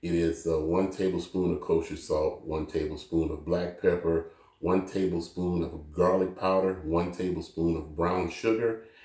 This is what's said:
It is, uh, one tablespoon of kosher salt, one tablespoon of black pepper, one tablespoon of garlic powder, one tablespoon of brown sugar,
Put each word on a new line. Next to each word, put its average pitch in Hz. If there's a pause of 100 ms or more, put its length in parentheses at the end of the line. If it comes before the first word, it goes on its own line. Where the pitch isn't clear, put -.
It 85
is, 82
uh, 82
one 90
tablespoon 90
of -
kosher 82
salt, 78
one 78
tablespoon 78
of 76
black 87
pepper, 82 (260)
one 92
tablespoon 90
of 80
garlic 92
powder, 95
one 85
tablespoon 82
of 76
brown 90
sugar, 113 (200)